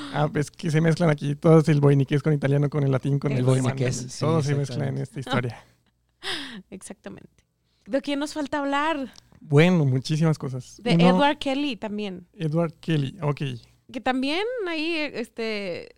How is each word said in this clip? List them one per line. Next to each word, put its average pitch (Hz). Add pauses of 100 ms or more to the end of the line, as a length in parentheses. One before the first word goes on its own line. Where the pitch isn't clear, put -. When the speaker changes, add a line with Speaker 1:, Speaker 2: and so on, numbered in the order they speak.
(140)
Speaker 1:
Ah, 151
pues 147
que -
se 156
mezclan 165
aquí 143
todos, 160
el 147
Voynich, 143
que 151
es 139
con 156
italiano, 143
con 143
el 135
latín, 135
con 139
el 135
Speaker 2:
Exacto. 131
Speaker 1:
alemán. 127
Speaker 3:
Voynich 131
es, -
sí, -
Speaker 1:
Todo 156
se 143
mezcla 139
en 135
Speaker 3:
exactamente. 139
Speaker 1:
esta -
historia. 127 (640)
Speaker 2:
<laughs> 269
Exactamente. - (420)
¿De 254
quién 285
nos 294
falta 302
hablar? 277 (260)
Speaker 1:
Bueno, 160
muchísimas 151
cosas. 131
Speaker 2:
De 175
Speaker 1:
Uno, 170
Speaker 2:
Edward 285
Kelly 277
también. 202
Speaker 1:
Edward 160
Kelly, 147
ok. 147 (500)
Speaker 2:
Que 254
también 262 (240)
ahí, 330 (180)
este, 208